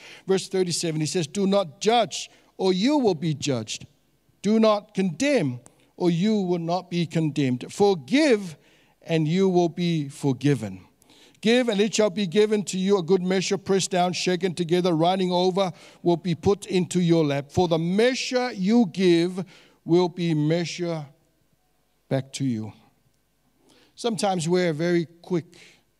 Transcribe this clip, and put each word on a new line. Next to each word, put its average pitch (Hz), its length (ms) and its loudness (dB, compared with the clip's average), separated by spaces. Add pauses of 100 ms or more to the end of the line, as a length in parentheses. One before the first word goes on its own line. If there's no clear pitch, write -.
(280)
verse 190 220 0
thirty-seven, 175 500 -2
he 151 80 -2
says, 170 180 -2
"Do 196 220 -2
not 190 320 0
judge, 220 500 0 (280)
or 190 160 0
you 254 240 2
will 214 180 2
be 156 180 -2
judged. 123 520 -6 (560)
Do 214 180 2
not 214 340 2
condemn, 185 680 0 (360)
or 180 120 2
you 196 320 0
will 180 160 -2
not 170 320 -6
be 170 160 -2
condemned. 139 680 -2
Forgive, 202 840 2 (460)
and 160 240 0
you 190 200 2
will 175 220 2
be 165 400 -4
forgiven. 123 720 -2 (600)
Give, 240 280 2
and 196 100 0
it 214 140 0
shall 214 160 2
be 202 160 -4
given 208 380 0
to 185 160 -6
you, 196 180 2
a 175 60 -2
good 180 180 2
measure, 185 380 -2
pressed 196 320 -2
down, 180 220 0
shaken 180 420 -2
together, 175 400 0
running 180 360 0
over, 180 400 0 (300)
will 170 160 2
be 170 160 -4
put 196 320 0
into 185 340 -2
your 165 240 4
lap. 139 280 -2
For 185 160 2
the 165 100 2
measure 240 720 0
you 214 400 2
give 180 540 2 (400)
will 175 240 4
be 170 240 -2
measured 160 720 -2 (1040)
back 135 240 -4
to 139 120 -4
you." 110 280 -4 (1200)
Sometimes 190 560 -2
we're 180 240 2
very 170 320 0 (160)
quick 170 340 -6 (440)